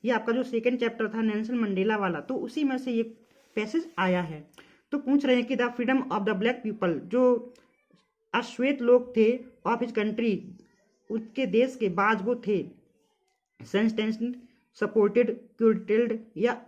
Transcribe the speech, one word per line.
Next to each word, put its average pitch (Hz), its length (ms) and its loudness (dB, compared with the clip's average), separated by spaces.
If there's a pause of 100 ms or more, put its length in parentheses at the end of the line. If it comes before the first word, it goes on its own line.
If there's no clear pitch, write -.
ये 240 60 0
आपका 226 220 0
जो 254 100 0
second 240 360 -2
chapter 226 300 -2
था 220 120 -4
Nelson 220 340 -2
Mandela 208 420 0
वाला, 180 220 -2
तो 254 160 -6
उसी 247 280 -4
में 262 140 0
से 254 140 -6
ये 226 120 0 (520)
पैसेज 220 420 -4
आया 180 240 2
है। 156 260 -10 (440)
तो 285 60 -2
पूछ 277 280 2
रहे 254 100 4
हैं 247 100 0
कि 262 100 -2
"The 240 140 0
freedom 247 340 0
of - 160 -2
the 202 140 0
black 226 340 -2
people", 196 320 -2
जो 240 540 2 (800)
अश्वेत 247 480 -2
लोग 240 360 4
थे, 226 220 4 (280)
"of 226 120 0
his 240 140 -4
country", 214 440 0 (760)
उसके 226 340 -4
देश 240 300 2
के, 208 140 0
बाद 202 320 2
वो 240 260 -2
थे 196 180 0 (960)
"सस्टेंड, 220 720 -2 (380)
सपोर्टेड, 214 680 2 (220)
curtailed 220 560 2 (200)
या 233 300 0